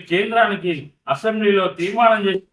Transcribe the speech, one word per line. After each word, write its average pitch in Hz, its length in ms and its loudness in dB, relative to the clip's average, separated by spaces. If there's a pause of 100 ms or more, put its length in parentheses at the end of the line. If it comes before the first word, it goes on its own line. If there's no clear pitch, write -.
కేంద్రానికి 196 640 0 (400)
అసెంబ్లీలో 202 520 0 (140)
తీర్మానం 214 480 2
చేసి 190 260 -2